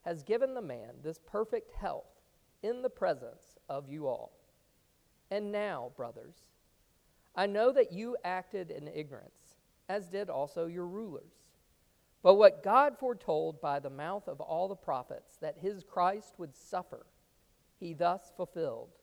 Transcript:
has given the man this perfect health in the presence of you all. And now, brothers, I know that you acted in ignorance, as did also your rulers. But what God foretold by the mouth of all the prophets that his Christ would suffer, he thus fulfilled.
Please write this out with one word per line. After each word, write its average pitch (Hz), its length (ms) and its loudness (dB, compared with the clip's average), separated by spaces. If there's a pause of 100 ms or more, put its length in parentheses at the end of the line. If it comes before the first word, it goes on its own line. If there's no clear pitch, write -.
has 165 240 -8
given 240 280 2
the 254 80 -6
man 123 400 -10
this 156 240 -10
perfect 220 460 -4
health - 500 -8 (440)
in 240 180 -2
the 254 80 0
presence 131 680 -4 (120)
of 139 200 -6
you 147 200 -4
all. - 240 -4 (960)
And 208 220 -4
now, 170 440 -4
brothers, 120 380 -12 (1000)
I 190 100 2
know 208 240 4
that 254 220 4
you 226 320 -6
acted 185 480 -6
in 147 160 -10
ignorance, 151 680 -12 (340)
as 190 200 -6
did 196 200 -6
also 147 380 -4
your 175 220 -8
rulers. 196 440 -10 (880)
But 185 140 12
what 202 300 10
God 247 340 6
foretold 160 640 -2
by 143 180 -2
the 139 120 -8
mouth 160 360 -8
of 147 140 -10
all 170 260 -2
the 196 80 -4
prophets - 680 -8
that 156 160 -6
his 185 280 -6
Christ 196 520 0
would 160 200 -12
suffer, 175 500 -8 (720)
he 170 160 -10
thus 175 420 0
fulfilled. 143 540 -4 (120)